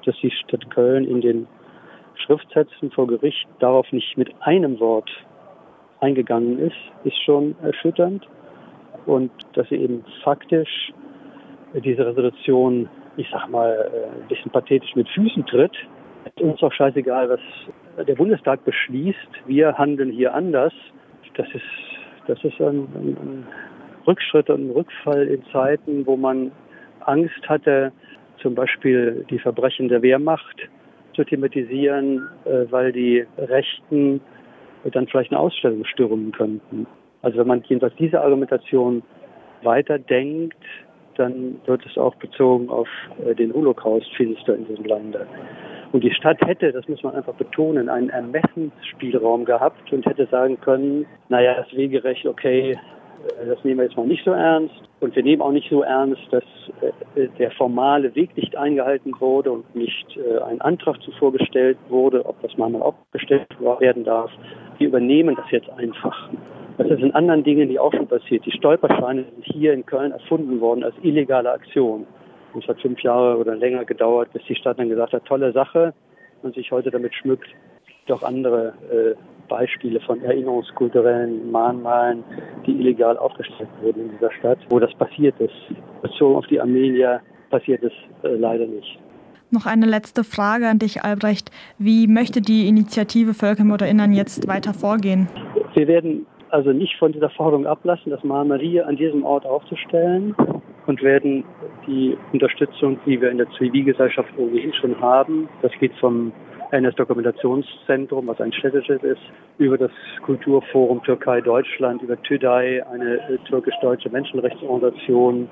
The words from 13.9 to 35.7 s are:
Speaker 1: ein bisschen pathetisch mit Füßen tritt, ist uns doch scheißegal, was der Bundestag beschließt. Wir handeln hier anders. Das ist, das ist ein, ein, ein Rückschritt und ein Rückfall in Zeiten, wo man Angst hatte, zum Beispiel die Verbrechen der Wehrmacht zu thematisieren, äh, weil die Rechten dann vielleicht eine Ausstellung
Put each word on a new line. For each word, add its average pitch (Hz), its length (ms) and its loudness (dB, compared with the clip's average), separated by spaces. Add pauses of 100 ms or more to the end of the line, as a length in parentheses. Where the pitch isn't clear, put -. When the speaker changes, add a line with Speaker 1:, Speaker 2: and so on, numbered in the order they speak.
Speaker 1:
ein 113 80 -20
bisschen - 220 -6
pathetisch - 460 0
mit 120 140 0
Füßen 196 360 0
tritt, 139 260 2 (520)
ist - 180 -12
uns 156 180 0
doch 156 120 2
scheißegal, 131 560 0
was - 800 -8
der 139 80 2
Bundestag 143 500 0
beschließt. 139 640 -4 (180)
Wir 147 320 4
handeln 143 320 0
hier 123 240 0
anders. 165 380 0 (640)
Das - 180 -4
ist, - 80 -10 (640)
das - 180 -4
ist 151 160 -4
ein, 143 340 0
ein, 139 260 -4
ein 135 260 -12 (600)
Rückschritt 156 440 2
und 139 180 0
ein - 20 -6
Rückfall 143 560 0
in 131 160 -2 (100)
Zeiten, 143 540 0
wo 135 100 2
man 131 360 -2 (480)
Angst 160 480 -2
hatte, 139 440 2 (460)
zum 123 160 -2
Beispiel 123 760 0
die 123 80 -4
Verbrechen 123 500 -2
der 117 140 2
Wehrmacht 143 680 0 (460)
zu 151 100 0
thematisieren, 135 1040 -2 (160)
äh, 127 260 0
weil 127 220 2
die 120 340 2 (100)
Rechten 139 840 0 (720)
dann 127 140 0
vielleicht 127 260 -2
eine 143 80 2
Ausstellung 120 440 0